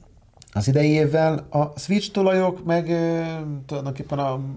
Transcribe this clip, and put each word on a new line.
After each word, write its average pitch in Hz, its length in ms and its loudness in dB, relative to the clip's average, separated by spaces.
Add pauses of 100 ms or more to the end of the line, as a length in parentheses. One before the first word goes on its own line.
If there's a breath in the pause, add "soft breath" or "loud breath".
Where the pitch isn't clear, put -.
(520)
az 107 160 -2
idei 147 220 4
évvel. 156 600 2
A 147 300 -2
Switch 202 320 -2
tulajok 185 540 2
meg, 170 240 0
ö, 165 320 0 (440)
tulajdonképpen 139 540 -6
a 135 200 -2 (180)